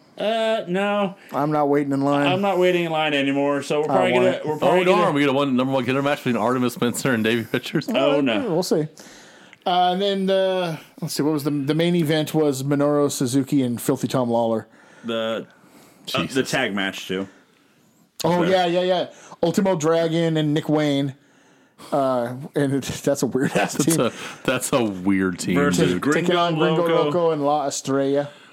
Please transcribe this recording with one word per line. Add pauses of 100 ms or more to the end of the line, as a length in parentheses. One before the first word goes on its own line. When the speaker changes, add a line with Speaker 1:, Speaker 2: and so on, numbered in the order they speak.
(180)
Speaker 1:
"Uh,
no. (160)
Speaker 2:
I'm
not
waiting
in
line.
Speaker 1:
I'm
not
waiting
in
line
anymore."
So
we're
Speaker 2:
I
Speaker 1:
probably
Speaker 2:
want
Speaker 1:
gonna,
Speaker 2:
it.
Speaker 1:
we're
Speaker 3:
Oh,
Speaker 1:
probably
Speaker 3:
darn,
Speaker 1:
gonna
Speaker 3:
we
get
a
one,
number
one
killer
match
between
Artemis
Spencer
and
Davey
Richards.
Speaker 1:
Oh,
Speaker 2:
Uh,
Speaker 1:
no.
Speaker 2:
we'll
see. (800)
Uh,
and
then
the, (240)
let's
see,
what
was
the,
the
main
event
was
Minoru
Suzuki
and
Filthy
Tom
Lawler. (380)
Speaker 1:
The, (680)
uh,
the
Speaker 3:
Jesus.
Speaker 1:
tag
match,
too. (960)
Speaker 2:
Oh,
Speaker 1:
Okay.
Speaker 2:
yeah,
yeah,
yeah. (340)
Ultimo
Dragon
and
Nick
Wayne. (760)
Uh, (200)
and
it, (200)
that's
a
weird-ass
Speaker 3:
That's (100)
Speaker 2:
team.
Speaker 3:
a, (320)
that's
a
weird
team,
Speaker 1:
Versus
Speaker 3:
dude.
Speaker 1:
Gringo
Speaker 2:
Taking
on
Gringo
Speaker 1:
Loco.
Speaker 2:
Loco
and
La
Estrella. (240)